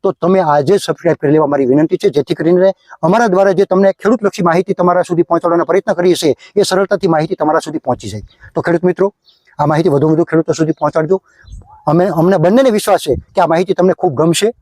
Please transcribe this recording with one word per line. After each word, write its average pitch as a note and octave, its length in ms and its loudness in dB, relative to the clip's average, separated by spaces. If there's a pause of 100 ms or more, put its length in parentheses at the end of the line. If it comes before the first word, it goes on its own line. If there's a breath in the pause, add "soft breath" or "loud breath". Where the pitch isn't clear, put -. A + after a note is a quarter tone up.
તો G3 100 0
તમે F#3 280 0
આજે D3+ 360 2
જ - 40 0
સબસ્ક્રાઇબ D#3+ 360 -2
કરી D3 160 -2
લેવા D#3 140 4
મારી C#3 200 0
વિનંતી D3+ 300 2
છે, G#3 120 -2
જેથી D3 260 -2
કરીને F3+ 380 2 (300 loud breath)
અમારા G#3+ 240 2
દ્વારા G3 260 2
જે F#3 120 2
તમને F#3+ 280 2
ખેડૂતલક્ષી G#3 500 -2
માહિતી F3 300 0
તમારા F3 300 0
સુધી E3+ 200 -2
પહોંચાડવાના E3+ 420 0
પ્રયત્ન F3+ 280 -2
કરીએ F3 220 0
છીએ C#3+ 200 0 (220 loud breath)
એ G3+ 60 2
સરળતાથી F#3+ 440 -2
માહિતી D#3+ 280 0
તમારા D#3 240 -2
સુધી D3+ 200 -8
પહોંચી A#2 300 -4
જાય. G2+ 140 -12 (320 soft breath)
તો E3 60 -2
ખેડૂત E3+ 240 -2
મિત્રો, F3+ 300 -2 (440 soft breath)
આ D3 80 -2
માહિતી D#3+ 220 0
વધુ C#3+ 200 0
વધુ D#3+ 160 0
ખેડૂતો D#3+ 280 -2
સુધી D#3+ 200 -2
પહોંચાડજો. D#3 500 -2 (640 soft breath)
અમે, E3+ 200 2
અમને F3 300 0
બંનેને A3 340 2
વિશ્વાસ G#3 300 0
છે C#3 140 -4
કે - 260 -6
આ E3+ 60 2
માહિતી E3+ 280 0
તમને F3+ 180 0
ખૂબ F3 220 -2
ગમશે. E3 360 0 (120)